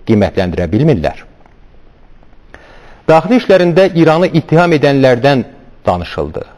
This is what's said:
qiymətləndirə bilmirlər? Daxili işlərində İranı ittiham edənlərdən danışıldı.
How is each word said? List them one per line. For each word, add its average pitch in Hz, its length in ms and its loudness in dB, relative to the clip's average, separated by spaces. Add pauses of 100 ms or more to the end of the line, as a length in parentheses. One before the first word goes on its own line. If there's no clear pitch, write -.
qiymətləndirə 90 640 -2
bilmirlər? 120 560 -2 (1800)
Daxili 165 340 2
işlərində 180 540 2
İranı 160 340 2
ittiham 165 480 0
edənlərdən 135 640 2 (400)
danışıldı. 82 640 -6 (140)